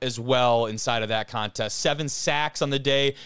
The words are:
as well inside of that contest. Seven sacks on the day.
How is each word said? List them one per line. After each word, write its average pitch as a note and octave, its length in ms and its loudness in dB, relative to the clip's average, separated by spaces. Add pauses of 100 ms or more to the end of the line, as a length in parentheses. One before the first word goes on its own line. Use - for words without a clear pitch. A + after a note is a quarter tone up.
as B2 180 -4
well A#2+ 460 4
inside A2 380 -2
of G#2+ 60 -4
that A2 180 -2
contest. G#2+ 520 -4
Seven D3 300 0
sacks D3+ 520 -2
on C#3+ 100 0
the C#3 80 0
day. C#3 360 2 (100)